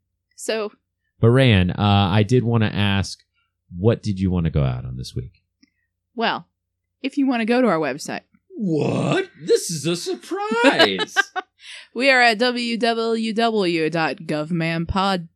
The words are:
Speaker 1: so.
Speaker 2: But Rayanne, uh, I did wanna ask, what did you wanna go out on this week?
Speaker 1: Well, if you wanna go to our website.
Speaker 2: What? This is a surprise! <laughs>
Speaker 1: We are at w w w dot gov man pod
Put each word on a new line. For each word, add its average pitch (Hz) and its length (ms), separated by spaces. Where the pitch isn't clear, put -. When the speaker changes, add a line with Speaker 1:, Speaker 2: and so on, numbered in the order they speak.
Speaker 1:
so. 214 360
Speaker 2:
But 113 80
Rayanne, 117 440
uh, - 80
I 101 440
did 120 200
wanna 113 300
ask, 98 500
what 104 260
did 98 180
you 95 120
wanna 85 180
go 71 140
out 62 220
on 62 120
this - 180
week? - 280
Speaker 1:
Well, 185 320
if 277 160
you 269 100
wanna 233 180
go 240 160
to 247 60
our 165 120
website. 139 420
Speaker 2:
What? 160 760
This 190 300
is 151 160
a 165 100
surprise! 403 1300
<laughs> - 40
Speaker 1:
We 262 180
are 254 100
at 233 160
w 240 400
w 226 560
w 190 560
dot 160 280
gov 156 340
man 165 340
pod 190 500